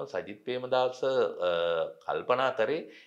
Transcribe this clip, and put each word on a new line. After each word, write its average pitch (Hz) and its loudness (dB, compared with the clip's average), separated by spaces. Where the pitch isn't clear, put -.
සජිත් 95 -8
ප්‍රේමදාස, 127 -2
අ, 113 2
කල්පනා 123 0
කරේ 135 -2